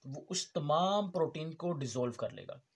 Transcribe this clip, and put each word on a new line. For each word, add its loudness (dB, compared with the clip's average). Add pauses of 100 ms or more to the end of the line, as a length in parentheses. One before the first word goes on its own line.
वो -10
उस -4
तमाम 4
प्रोटीन 0
को -2
डिसॉल्व 0
कर -4
लेगा। -12 (140)